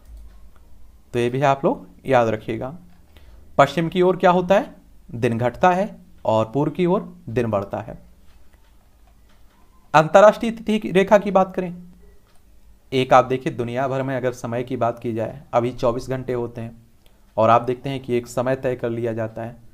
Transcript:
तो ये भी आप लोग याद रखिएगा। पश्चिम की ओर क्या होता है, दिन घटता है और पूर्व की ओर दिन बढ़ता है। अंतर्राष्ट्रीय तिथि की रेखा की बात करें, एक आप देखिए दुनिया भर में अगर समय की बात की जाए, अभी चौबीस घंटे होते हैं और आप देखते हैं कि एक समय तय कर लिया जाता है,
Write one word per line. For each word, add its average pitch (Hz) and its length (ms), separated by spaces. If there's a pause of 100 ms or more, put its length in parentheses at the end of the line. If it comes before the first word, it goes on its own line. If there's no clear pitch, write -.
(1120)
तो 120 60
ये 120 100
भी 131 140
आप 135 220
लोग 117 220 (200)
याद 120 220
रखिएगा। 117 480 (800)
पश्चिम 160 320
की 180 120
ओर 180 160
क्या 185 140
होता 180 240
है, 254 200 (340)
दिन 117 280
घटता 123 340
है 190 240 (300)
और 110 280
पूर्व 143 180
की 180 160
ओर 190 260 (160)
दिन 117 180
बढ़ता 101 320
है। - 180 (2000)
अंतर्राष्ट्रीय 202 580
तिथि 220 280
की 214 120
रेखा 196 260
की 202 140
बात 190 240
करें, 185 180 (1160)
एक 131 220
आप 127 120
देखिए 127 280
दुनिया 120 340
भर 131 160
में 135 120
अगर 123 180
समय 123 300
की 127 140
बात 117 220
की 120 140
जाए, 113 280 (120)
अभी 123 200
चौबीस 123 360
घंटे 127 240
होते 120 280
हैं 113 140 (600)
और 110 120
आप 120 140
देखते 123 260
हैं 135 120
कि 123 120
एक 120 140
समय 131 300
तय 127 180
कर 123 140
लिया 117 240
जाता 110 280
है, 117 140 (180)